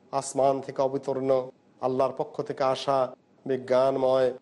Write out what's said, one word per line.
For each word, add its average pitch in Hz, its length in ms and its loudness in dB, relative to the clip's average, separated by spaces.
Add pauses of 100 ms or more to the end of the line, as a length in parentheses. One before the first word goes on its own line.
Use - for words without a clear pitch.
(120)
আসমান 135 500 0
থেকে 135 200 -6
অবতীর্ণ, 135 680 0 (320)
আল্লাহর 131 360 0
পক্ষ 151 240 -6
থেকে 143 220 -4
আসা, 131 520 0 (300)
বিজ্ঞানময়, 131 960 2